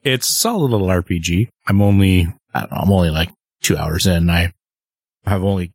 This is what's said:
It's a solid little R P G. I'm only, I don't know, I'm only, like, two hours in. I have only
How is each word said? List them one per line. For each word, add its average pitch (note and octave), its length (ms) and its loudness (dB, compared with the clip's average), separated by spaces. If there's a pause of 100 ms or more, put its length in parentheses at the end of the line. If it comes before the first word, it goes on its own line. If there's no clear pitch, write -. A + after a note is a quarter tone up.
It's C3 260 -2
a - 40 -4
solid G3 380 -2
little G2 180 0
R F2+ 140 2
P F2 160 -4
G. E2+ 300 -2 (180)
I'm G2+ 140 2
only, G2 460 4 (260)
I - 80 -4
don't - 100 -10
know, - 60 -6
I'm F#2+ 140 0
only, F2+ 180 4
like, D#2 200 -2 (320)
two F#2+ 160 0
hours D#2 300 -2
in. E2+ 220 2
I E2+ 240 0 (720)
have G2+ 180 -2
only F#2+ 320 -2